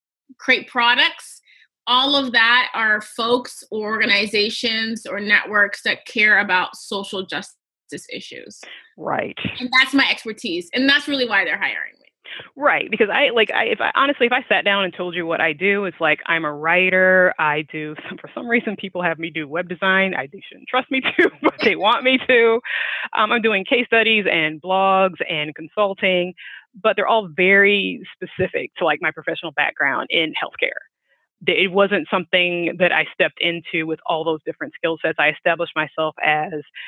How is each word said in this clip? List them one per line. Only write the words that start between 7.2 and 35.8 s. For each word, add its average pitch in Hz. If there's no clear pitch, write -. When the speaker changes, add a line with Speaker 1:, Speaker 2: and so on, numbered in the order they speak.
Speaker 1:
justice 175
issues. -
Speaker 2:
Right. -
Speaker 1:
And 247
that's 269
my 269
expertise. 185
And 262
that's 285
really 269
why 196
they're 160
hiring 113
me. -
Speaker 2:
Right. 269
Because 196
I, 277
like, 226
I, -
if 214
I, -
honestly, 277
if 233
I 196
sat 190
down 202
and 180
told 180
you 175
what 165
I 160
do, 196
it's 175
like, 151
I'm 165
a 151
writer. 185
I 156
do 151
some, 185
for -
some -
reason, 233
people 185
have 165
me 165
do 151
web 170
design. 190
I, 135
they 196
shouldn't -
trust 254
me 262
<laughs> -
to, 359
but 302
they 196
want 208
me 254
to. 233
Um, 220
I'm 233
doing 208
case 247
studies 220
and 156
blogs 190
and 151
consulting, 185
but 214
they're 208
all 214
very 196
specific -
to, 180
like, 151
my 160
professional 160
background 143
in 160
healthcare. -
Th-, 147
it 190
wasn't 196
something 175
that 175
I 156
stepped -
into 170
with 160
all 160
those 160
different 156
skill 165
sets. 160
I 151
established 165
myself 156